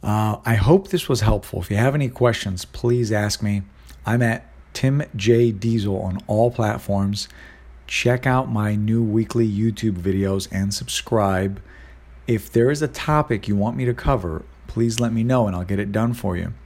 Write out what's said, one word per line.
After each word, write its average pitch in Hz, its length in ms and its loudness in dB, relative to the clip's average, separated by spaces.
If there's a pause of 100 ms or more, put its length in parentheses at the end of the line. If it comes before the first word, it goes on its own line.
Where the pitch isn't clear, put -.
Uh, 107 440 0
I 117 100 2
hope 151 340 4
this 175 200 -2
was 127 120 2
helpful. 101 380 0
If 90 100 -8
you 104 60 0
have 131 200 2
any 143 120 0
questions, 113 560 0
please 120 480 -2
ask 104 300 -2
me. 101 220 0 (420)
I'm 117 160 2
at 113 240 0 (280)
Tim 139 300 0 (120)
J 117 360 4
Diesel 101 480 -2
on 95 280 -4
all 110 240 4
platforms. 101 760 -2 (600)
Check - 400 0
out 131 220 0
my 107 260 -2
new 110 280 0
weekly 113 460 0
YouTube 104 480 -2
videos 98 540 0
and 98 220 -2
subscribe. 98 840 -2 (680)
If 113 240 -2
there 120 180 4
is 147 120 0
a 151 60 -2
topic 147 600 0
you 101 80 0
want 107 200 0
me 127 100 -2
to 120 80 0
cover, 92 500 -2 (240)
please 113 320 0
let 117 120 2
me 113 120 0
know 123 240 2
and 92 80 -2
I'll 90 80 -4
get 95 160 -4
it 101 120 -4
done 113 220 0
for 92 240 -4
you. 85 160 -6 (120)